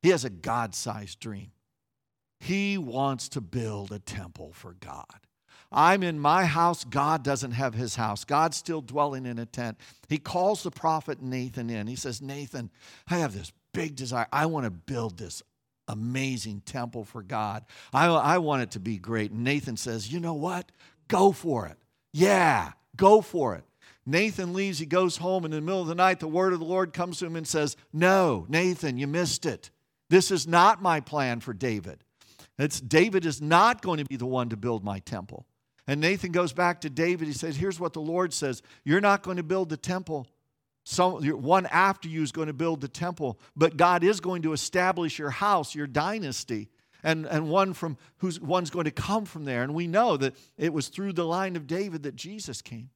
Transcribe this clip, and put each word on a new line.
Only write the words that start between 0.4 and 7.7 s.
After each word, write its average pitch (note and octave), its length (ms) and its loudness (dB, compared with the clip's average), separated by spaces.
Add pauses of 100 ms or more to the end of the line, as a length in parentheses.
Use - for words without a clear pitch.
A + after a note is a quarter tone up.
dream. G2+ 300 -12 (880)
He G3 380 -2
wants C3+ 520 -2
to C3+ 100 -6
build G#2 520 -6
a G#2 60 -10
temple F2 540 -14
for - 220 -20
God. - 520 -18 (460)
"I'm F#3 320 6
in E3 160 -2
my D#3+ 240 4
house. E3+ 400 2
God C#3 400 0
doesn't C3 280 -2
have A#2+ 220 -2